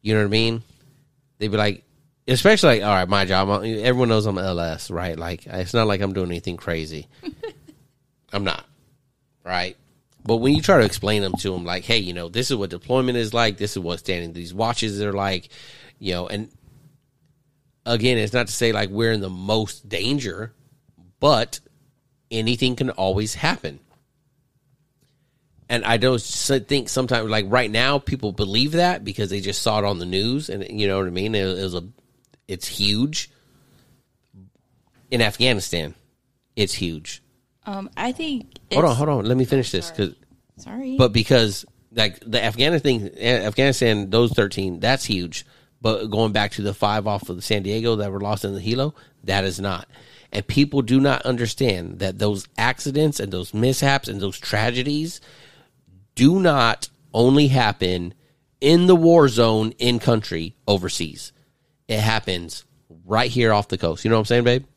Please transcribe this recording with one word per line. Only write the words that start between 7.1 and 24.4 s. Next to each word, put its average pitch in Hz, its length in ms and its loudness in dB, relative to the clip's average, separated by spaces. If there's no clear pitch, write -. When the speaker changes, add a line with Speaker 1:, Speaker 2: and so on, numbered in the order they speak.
Speaker 1:
<laughs> - 680 -20
I'm 101 100 -4
not, - 220 -6
right? 92 320 -6
But 113 120 2
when 131 160 2
you 156 80 2
try 170 180 6
to 110 60 6
explain 104 360 0
them 95 180 -2
to 95 160 -4
'em, 87 80 -8
like, 87 220 -6
"Hey, 117 140 2
you 90 140 -6
know, 87 140 -8
this 117 240 -4
is 127 60 0
what 98 120 -4
deployment 123 480 0
is 110 160 -4
like. 113 240 0
This 101 140 -4
is - 80 -6
what 85 200 -6
standing 85 340 -6
these 87 200 -12
watches 107 480 -4
are 104 120 -4
like," 98 340 -2
you 90 120 -6
know, 87 160 -4
and 104 220 -8
again, 120 320 2
it's 107 160 -2
not 120 140 0
to - 60 -8
say, 117 200 0
like, 104 160 -2
we're 113 240 0
in 107 80 -2
the 95 80 -6
most 101 580 -4
danger, 107 640 -4
but 131 400 2
anything 117 460 0
can 131 140 -2
always 95 460 -2
happen. 95 440 -4